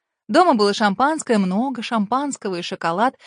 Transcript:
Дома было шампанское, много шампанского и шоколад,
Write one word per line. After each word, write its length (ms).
Дома 280
было 180
шампанское, 640
много 460
шампанского 720
и 40
шоколад, 640